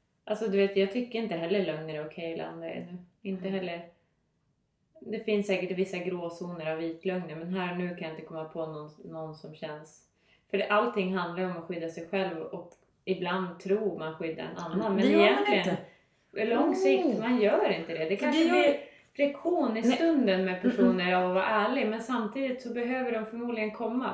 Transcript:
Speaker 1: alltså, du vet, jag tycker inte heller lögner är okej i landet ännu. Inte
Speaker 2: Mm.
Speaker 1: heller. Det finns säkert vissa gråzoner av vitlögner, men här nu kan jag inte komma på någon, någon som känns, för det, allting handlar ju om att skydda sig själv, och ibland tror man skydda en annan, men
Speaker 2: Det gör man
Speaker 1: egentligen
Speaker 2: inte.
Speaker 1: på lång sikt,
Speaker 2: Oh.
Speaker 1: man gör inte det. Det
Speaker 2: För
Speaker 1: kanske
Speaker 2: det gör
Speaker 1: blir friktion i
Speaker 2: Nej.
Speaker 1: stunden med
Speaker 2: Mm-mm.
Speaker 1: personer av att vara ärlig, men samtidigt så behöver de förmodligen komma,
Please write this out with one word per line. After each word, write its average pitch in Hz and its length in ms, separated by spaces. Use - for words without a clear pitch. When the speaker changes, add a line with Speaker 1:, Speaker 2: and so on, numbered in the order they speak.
Speaker 1:
alltså, 214 220
du 196 100
vet, 196 200
jag 190 140
tycker 240 280
inte 196 160
heller 175 300
lögner 160 300
är 151 120
okej 165 260
i 165 40
landet 165 380
ännu. 175 220
Inte 190 260
Speaker 2:
Mm. 190 120
Speaker 1:
heller. 170 260
Det 220 180
finns 208 280
säkert 185 300
vissa 190 200
gråzoner 175 720
av 160 60
vitlögner, 165 580
men 170 180
här 180 220
nu 180 140
kan - 80
jag 160 40
inte 156 100
komma 156 240
på 160 200
någon, 156 240
någon 160 320
som 151 200
känns, 151 480
för 202 60
det, 196 100
allting 208 500
handlar 175 260
ju 180 80
om 170 60
att 170 60
skydda 165 260
sig 165 220
själv, 185 300
och 175 320
ibland 180 540
tror 190 400
man 156 160
skydda 165 280
en 170 140
annan, 185 380
men 214 100
Speaker 2:
Det 269 60
gör 311 80
man - 80
Speaker 1:
egentligen 403 320
Speaker 2:
inte. 180 180
Speaker 1:
på 233 240
lång 320 200
sikt, 381 300
Speaker 2:
Oh. 226 140
Speaker 1:
man 240 220
gör 269 300
inte 170 220
det. 165 160
Det 196 80
Speaker 2:
För 262 80
Speaker 1:
kanske 294 180
Speaker 2:
det 339 40
gör 349 60
Speaker 1:
blir - 140
friktion 285 600
i 226 40
Speaker 2:
Nej. 226 100
Speaker 1:
stunden 233 540
med 185 100
Speaker 2:
Mm-mm. - 60
Speaker 1:
personer 185 540
av 185 140
att 180 60
vara 190 100
ärlig, 220 420
men 220 140
samtidigt 247 600
så 226 120
behöver 240 380
de 220 140
förmodligen 226 460
komma, 226 420